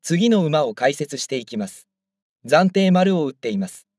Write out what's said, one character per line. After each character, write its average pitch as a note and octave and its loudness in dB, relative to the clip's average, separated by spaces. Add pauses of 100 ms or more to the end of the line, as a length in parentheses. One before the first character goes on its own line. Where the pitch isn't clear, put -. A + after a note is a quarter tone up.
次 F3 0
の G#3 4
馬 D3+ 0
を A2+ -4
解 C3 0
説 C#3 -8
し - -10
て C3+ -6
い A#2 -8
き A2+ -10
ま G2+ -6
す。 - -20 (580)
暫 D#3+ 4
定 F#3+ 2
丸 F#3 4
を D3+ -2
打 - -4
っ - -16
て A#2+ -8
い G#2 -4
ま G2 -4
す。 - -18 (120)